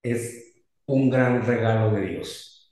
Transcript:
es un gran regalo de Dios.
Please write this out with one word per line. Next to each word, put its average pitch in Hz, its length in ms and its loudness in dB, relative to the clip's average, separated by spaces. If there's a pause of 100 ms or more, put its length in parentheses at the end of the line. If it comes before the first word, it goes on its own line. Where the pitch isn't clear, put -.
es - 600 -8 (220)
un 135 240 2
gran 123 360 2
regalo 110 500 2
de 95 120 -2
Dios. - 420 -10 (220)